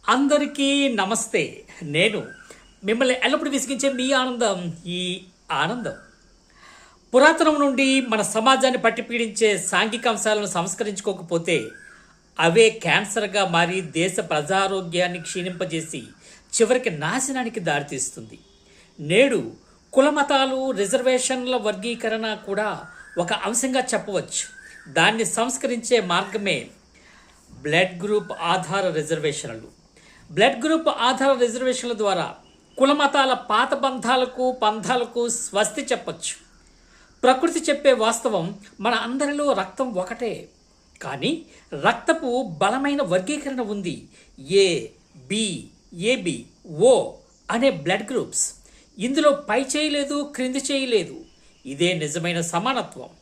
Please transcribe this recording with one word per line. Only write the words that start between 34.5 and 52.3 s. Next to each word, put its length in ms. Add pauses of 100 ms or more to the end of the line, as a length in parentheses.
పంధాలకు 760
స్వస్తి 540
చెప్పచ్చు. 540 (840)
ప్రకృతి 380
చెప్పే 320
వాస్తవం, 680 (220)
మన 140
అందరిలో 580
రక్తం 400
ఒకటే, 560 (540)
కానీ 400 (300)
రక్తపు 680
బలమైన 600
వర్గీకరణ 580
ఉంది. 480 (420)
ఏ, 360 (300)
బి, 480 (300)
ఏబి, 520 (200)
ఓ 460 (380)
అనే 200
బ్లడ్ 420
గ్రూప్స్. 420 (440)
ఇందులో 320 (180)
పై 140
చేయి 280
లేదు, 460
క్రింది 220
చేయి 280
లేదు. 300 (500)
ఇదే 260
నిజమైన 480